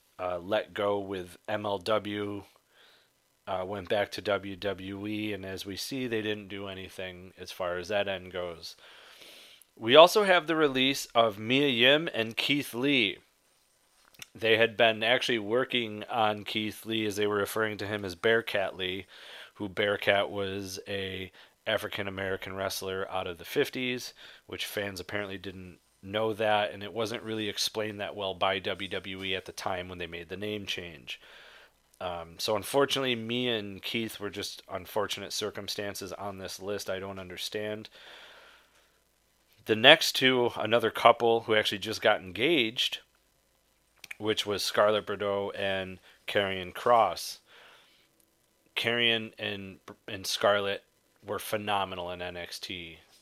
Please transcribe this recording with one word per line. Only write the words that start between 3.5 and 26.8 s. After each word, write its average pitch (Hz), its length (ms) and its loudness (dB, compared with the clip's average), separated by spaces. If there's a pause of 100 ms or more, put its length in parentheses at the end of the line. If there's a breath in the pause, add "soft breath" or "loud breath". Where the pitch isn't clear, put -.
went 95 260 -6
back 104 240 2
to - 80 -8
W 98 340 -2
W 98 500 -6
E, 107 280 -4
and 95 120 -8
as 95 220 -8
we 98 80 -8
see, 127 320 -6
they 113 160 0
didn't 104 240 -4
do 98 200 -10
anything 92 680 -12
as 90 140 -14
far 90 260 -2
as 87 120 -6
that 101 180 2
end 92 260 -6
goes. 87 420 -8 (1000 loud breath)
We 117 200 4
also 180 280 12
have 180 240 6
the 160 80 2
release 135 580 4
of 113 240 4
Mia 127 300 2
Yim 135 440 6
and 113 240 -2
Keith - 380 0
Lee. 123 460 2 (1120)
They 110 240 4
had 113 200 4
been 113 260 6
actually 120 360 2
working 107 720 0
on 107 320 2
Keith 107 420 -4
Lee, 110 200 -2
as 101 100 -2
they 104 100 2
were 104 120 2
referring 107 400 0
to 101 100 -6
him 104 160 -4
as 92 100 -4
Bearcat 110 640 2
Lee, 92 300 -4 (500 loud breath)
who 104 140 -6
Bearcat 101 600 2
was 98 580 -6
a 95 440 -8 (340 loud breath)
African-American 98 920 -4
wrestler 95 560 -4
out 92 140 -4
of 85 140 -8
the 85 60 -14
fifties, 127 680 -2 (320 loud breath)
which - 200 -8
fans 101 340 -6
apparently 98 400 -6
didn't 90 400 -14 (240)
know 107 300 0
that, 104 380 2
and 101 120 -12